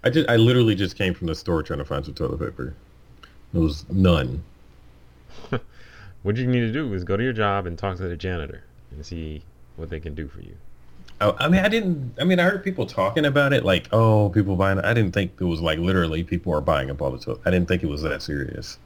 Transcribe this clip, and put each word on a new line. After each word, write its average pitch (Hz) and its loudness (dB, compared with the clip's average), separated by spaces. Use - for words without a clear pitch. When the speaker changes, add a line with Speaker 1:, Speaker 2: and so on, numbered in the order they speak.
Speaker 1:
I 127 2
just, 147 2
I 120 6
literally 113 6
just 95 -2
came 92 0
from 87 -6
the 78 -2
store 82 -2
trying 73 -6
to 69 -6
find 69 -6
some 67 -12
toilet 64 -4
paper. 62 -8
There 85 0
was 76 0
none. 80 2
Speaker 2:
<laughs> 123 -4
What 104 0
you 127 -2
need 123 2
to 113 0
do 131 -4
is 90 -4
go 98 -2
to 113 -2
your 127 -2
job 101 0
and 85 -6
talk 95 -4
to 92 -8
the 87 -6
janitor 85 -6
and 73 -14
see 78 -10
what 80 -12
they 80 -8
can 76 -10
do 73 -10
for - -16
you. 50 -16
Speaker 1:
Oh, 101 2
I 143 0
mean, 185 6
I - 4
didn't, 185 0
I 143 -2
mean, 180 4
I 170 4
heard 190 2
people 185 -2
talking 107 0
about 139 4
it, 135 2
like, 90 2
"Oh, 107 6
people 98 2
buying," 98 2
I 113 0
didn't 104 2
think 98 0
it 95 -2
was, 82 0
like, 80 0
literally 85 2
people 85 -2
are 76 0
buying 69 0
up 69 -8
all 67 -2
the 64 -10
toilet. - -8
I 92 4
didn't 87 2
think 90 0
it 82 -2
was 71 -6
that 73 -4
serious. - -8